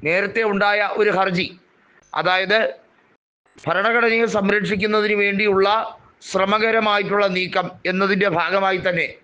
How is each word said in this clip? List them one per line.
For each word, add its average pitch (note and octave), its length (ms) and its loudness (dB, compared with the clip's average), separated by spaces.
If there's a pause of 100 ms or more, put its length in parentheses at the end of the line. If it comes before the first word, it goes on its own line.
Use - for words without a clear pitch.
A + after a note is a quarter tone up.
നേരത്തെ G3 360 -2 (100)
ഉണ്ടായ G3+ 360 0 (120)
ഒരു G#3 180 2
ഹർജി, F#3 300 0 (720)
അതായത് F#3 380 2 (1040)
ഭരണഘടനയെ A3+ 640 2 (100)
സംരക്ഷിക്കുന്നതിന് G#3 880 0
വേണ്ടിയുള്ള G3 440 2 (640)
ശ്രമകരമായിട്ടുള്ള G3+ 960 2 (100)
നീക്കം F#3 320 -4 (220)
എന്നതിൻ്റെ F#3+ 400 2 (100)
ഭാഗമായി F#3+ 480 0
തന്നെ E3 180 -2 (160)